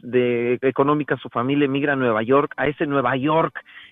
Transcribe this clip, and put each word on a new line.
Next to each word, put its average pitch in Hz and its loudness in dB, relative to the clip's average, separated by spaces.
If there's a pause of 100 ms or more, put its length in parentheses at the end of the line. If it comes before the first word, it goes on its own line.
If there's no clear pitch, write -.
de, 120 0
económicas 139 0
su 123 -14
familia 139 0
emigra 139 0
a - -2
Nueva 117 0
York, 139 2
a 131 -2
ese 151 -4
Nueva 139 0
York 156 0 (340)